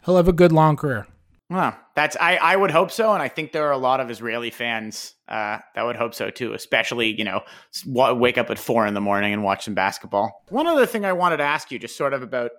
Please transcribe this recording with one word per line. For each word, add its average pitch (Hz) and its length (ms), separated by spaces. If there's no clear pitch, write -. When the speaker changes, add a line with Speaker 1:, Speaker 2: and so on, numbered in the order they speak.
Speaker 1:
He'll 180 120
have 175 120
a 185 40
good 170 180
long 156 260
career. 131 300
Speaker 2:
Well, 175 280
that's, 151 260
I, 170 180
I 175 180
would 196 160
hope 170 180
so, 220 240
and 165 80
I 131 60
think 156 240
there 151 160
are 143 40
a 135 60
lot 131 220
of 120 100
Israeli 117 400
fans, 110 640
uh, 107 300
that 113 80
would 120 100
hope 117 180
so - 160
too, 110 260
especially, 113 640
you 110 80
know, 98 180
s-, - 140
wa-, 127 260
wake 123 240
up 120 140
at 110 80
four 117 260
in 104 100
the 101 60
morning 101 320
and 104 120
watch 98 200
some 104 100
basketball. 98 760
One 277 180
other 302 200
thing 220 180
I 190 80
wanted 175 240
to 143 80
ask 147 260
you, 123 80
just 113 180
sort 139 180
of 127 80
about 120 360